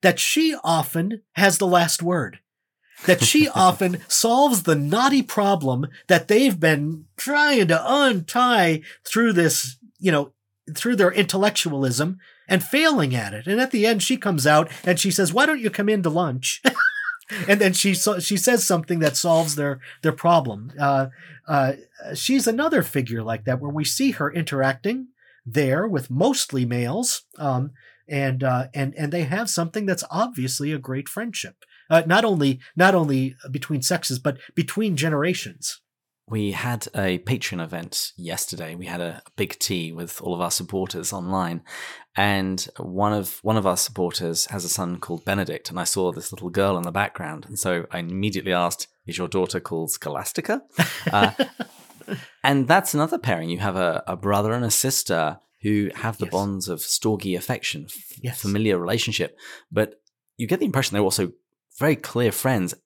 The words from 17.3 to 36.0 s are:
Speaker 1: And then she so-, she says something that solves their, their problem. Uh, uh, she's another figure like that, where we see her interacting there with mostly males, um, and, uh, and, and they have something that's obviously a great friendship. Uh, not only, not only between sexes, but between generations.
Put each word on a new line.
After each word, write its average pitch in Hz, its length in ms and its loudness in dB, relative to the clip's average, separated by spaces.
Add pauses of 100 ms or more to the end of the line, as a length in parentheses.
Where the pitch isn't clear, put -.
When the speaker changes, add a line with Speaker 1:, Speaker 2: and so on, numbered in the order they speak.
Speaker 1:
And 202 140 4
then 190 140 4
she 190 200 2
so-, 202 240 0
she 196 180 -2
says 226 300 2
something 170 320 0
that 156 180 2
solves 165 380 2
their, 143 240 -2 (240)
their 160 80 4
problem. 131 640 2
Uh, 139 300 2 (400)
uh, 139 280 2 (420)
she's 262 320 2
another 277 340 2
figure 117 400 -4
like 110 220 -6
that, 127 160 -2
where 143 100 -6
we 151 140 -2
see 262 260 0
her 147 220 -2
interacting 160 720 -2 (400)
there 139 400 2
with 143 240 -4
mostly 139 540 0
males, 123 580 -2 (160)
um, 139 320 -2 (380)
and, 139 340 -2
uh, 127 320 0
and, 139 220 -4
and 147 160 -4
they 175 100 -2
have 190 260 -4
something 175 380 -4
that's 180 240 -2
obviously 151 600 -2
a 151 80 -4
great 131 280 -8
friendship. - 560 -10 (240)
Uh, 160 160 6
not 185 200 4
only, 143 340 2 (160)
not 185 220 6
only 135 400 2 (160)
between 139 280 -4
sexes, 131 380 -2
but 131 200 -4 (180)
between 196 400 -2
generations. 156 840 -4 (460)